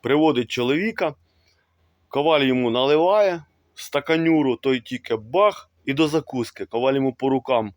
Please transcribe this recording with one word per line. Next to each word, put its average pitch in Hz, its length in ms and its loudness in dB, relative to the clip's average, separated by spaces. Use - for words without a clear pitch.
приводить 135 480 2
чоловіка, 156 640 -2
коваль 147 320 2
йому 127 300 0
наливає 165 760 2
стаканюру, 156 840 0
той 131 240 -2
тільки 117 360 -8
бах, 160 540 -2
і 135 100 -4
до 156 140 0
закуски. 135 580 -6
Коваль 127 280 0
йому 135 180 0
по 131 160 -4
рукам 123 480 -2